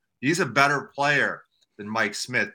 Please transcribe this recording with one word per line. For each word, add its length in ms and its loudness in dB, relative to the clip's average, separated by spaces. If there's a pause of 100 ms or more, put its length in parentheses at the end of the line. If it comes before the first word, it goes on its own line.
(200)
He's 220 0
a 40 2
better 480 2
player 500 0 (340)
than 100 -10
Mike 280 -2
Smith 400 -2